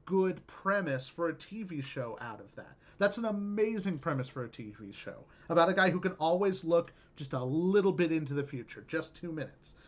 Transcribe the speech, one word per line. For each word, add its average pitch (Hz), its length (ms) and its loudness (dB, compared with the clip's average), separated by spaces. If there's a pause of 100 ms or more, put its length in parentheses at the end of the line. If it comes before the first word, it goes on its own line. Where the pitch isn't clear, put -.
good 185 420 2
premise 175 600 -2
for 170 220 -2
a 156 40 -2
T 214 300 -10
V 170 180 -8
show 123 380 -6
out 110 220 -10
of 98 140 -20
that. - 200 -16 (240)
That's 202 200 4
an 226 60 -2
amazing 202 720 0
premise 135 280 -2
for 123 180 -8
a 110 40 -10
T 107 300 -12
V 101 120 -12
show - 260 -12 (320)
about 165 200 6
a 185 40 2
guy 190 180 6
who 180 80 0
can 185 140 0
always 185 500 2
look 170 300 2 (220)
just - 180 -10
a 127 100 -2
little 185 480 4
bit 160 200 2
into 151 220 0
the 143 100 0
future, 120 440 -10
just 160 260 -4
two 175 180 -10
minutes. - 440 -10 (120)